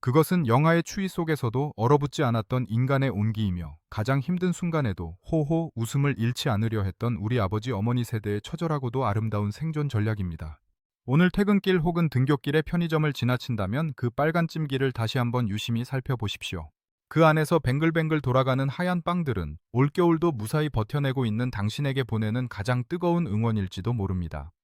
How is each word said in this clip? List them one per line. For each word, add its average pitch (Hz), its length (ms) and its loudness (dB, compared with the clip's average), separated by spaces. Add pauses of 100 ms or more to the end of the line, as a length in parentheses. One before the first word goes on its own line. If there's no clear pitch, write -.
그것은 156 440 4
영하의 160 380 4
추위 190 240 -6
속에서도 147 680 -2
얼어붙지 139 480 2
않았던 120 420 0
인간의 131 440 2
온기이며 98 640 -2 (120)
가장 135 300 -2
힘든 175 320 -2
순간에도 120 640 -4 (160)
호호 160 440 0
웃음을 139 420 0
잃지 120 320 0
않으려 107 340 0
했던 113 380 -4
우리 117 180 -2
아버지 107 320 -2
어머니 120 320 0
세대의 104 380 -4
처절하고도 135 640 -4
아름다운 104 460 0
생존 151 360 -4
전략입니다. 98 720 -4 (460)
오늘 165 240 6
퇴근길 190 500 2
혹은 165 280 2
등굣길의 143 560 2
편의점을 160 480 0
지나친다면 123 880 -2
그 120 120 0
빨간 160 380 0
찜기를 135 460 -2
다시 117 240 -2
한번 120 320 0
유심히 113 340 -2
살펴보십시오. 104 880 -6 (400)
그 160 160 6
안에서 156 340 4
뱅글뱅글 156 640 0
돌아가는 131 480 2
하얀 180 320 -2
빵들은 113 560 -2 (160)
올겨울도 165 580 4
무사히 143 380 -2
버텨내고 131 560 0
있는 117 260 -2
당신에게 131 540 -2
보내는 113 420 -2
가장 123 400 -2
뜨거운 175 400 0
응원일지도 104 640 0
모릅니다. 90 640 -4 (100)